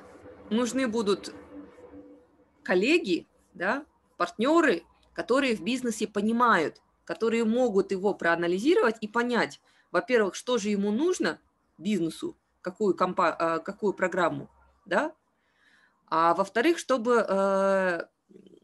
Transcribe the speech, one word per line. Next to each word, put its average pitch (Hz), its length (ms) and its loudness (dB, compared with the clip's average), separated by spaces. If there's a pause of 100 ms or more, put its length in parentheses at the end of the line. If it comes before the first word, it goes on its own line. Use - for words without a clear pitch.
(500)
нужны 247 380 0
будут 208 460 -2 (1300)
коллеги, 214 640 0 (260)
да, 208 320 -4 (320)
партнеры, 254 640 2 (300)
которые 240 420 0
в 160 80 -8
бизнесе 233 440 -4
понимают, 220 760 0 (220)
которые 226 420 -2
могут 214 460 0
его 190 240 0
проанализировать 190 840 2
и 214 60 -6
понять, 233 540 -2 (300)
во-первых, 202 420 2
что - 240 -4
же 208 120 -2
ему 202 220 0
нужно 240 480 -2 (380)
бизнесу, 165 600 -4 (240)
какую 185 340 -2
компа-, 180 440 0
э, 165 200 -2
какую 196 340 -4
программу, 170 560 -2 (360)
да, 269 280 -2 (920)
а 165 260 2
во-вторых, 233 440 0
чтобы, 240 500 0
э, 196 800 0 (580)